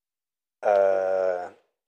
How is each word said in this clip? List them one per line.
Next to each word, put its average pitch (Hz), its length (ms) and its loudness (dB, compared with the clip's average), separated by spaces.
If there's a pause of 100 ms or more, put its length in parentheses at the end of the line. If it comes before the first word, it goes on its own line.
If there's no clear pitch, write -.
(600)
Uh, 95 880 0 (380)